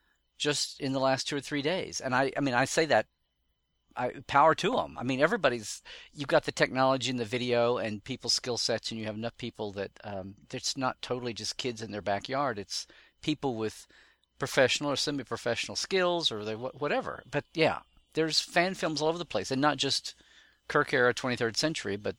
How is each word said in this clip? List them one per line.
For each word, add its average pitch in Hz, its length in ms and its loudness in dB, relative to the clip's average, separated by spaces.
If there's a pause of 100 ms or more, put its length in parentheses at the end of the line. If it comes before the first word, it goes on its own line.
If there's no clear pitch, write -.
(380)
just - 440 -2
in 139 100 -2
the 135 80 -2
last 131 300 2
two 147 80 -2
or 135 40 -2
three 143 200 -4
days. 151 400 -2
And 131 120 -2
I, 131 220 2
I 143 60 0
mean, 139 140 2
I 131 100 4
say 165 220 2
that, 117 180 6 (920)
I, 127 140 -2 (160)
power 156 280 8
to 226 220 0
'em. 78 220 -2
I - 40 -8
mean, 131 180 -2
everybody's, 143 600 2 (320)
you've 143 140 -6
got 151 160 6
the - 80 -2
technology 131 580 2
and 127 80 -2
the 120 60 -2
video 120 540 2
and 104 260 -4
people's 123 300 -4
skill - 240 -2
sets, - 340 -2
and 113 80 -6
you 110 60 -6
have 107 100 -6
enough 113 220 -6
people 117 340 -6
that, 98 200 -6 (120)
um, 98 320 -8 (160)
it's - 240 -6
not 131 260 -4
totally 123 320 -4
just 107 220 -8
kids 117 260 -6
in 107 100 -10
their 104 100 -6
backyard. 107 580 -2
It's - 280 -8 (340)
people 143 340 -2
with 110 320 -6 (500)
professional 139 540 4
or 131 60 0
semi-professional 117 800 -4
skills, 175 520 2
or 104 140 -2
they, 110 120 -4
wh-, 123 260 -8
whatever. 156 500 -2
But 147 220 -2
yeah, 143 260 2 (360)
there's 156 260 2
fan 180 320 2
films 160 280 -2
all 151 60 2
over 165 100 2
the 175 60 -6
place, 95 260 -4
and 131 120 0
not 147 160 4
just 135 360 -2 (540)
Kirk - 260 2
era, 123 200 4
twenty-third 120 420 -2
century, 156 400 -2
but, 101 240 -6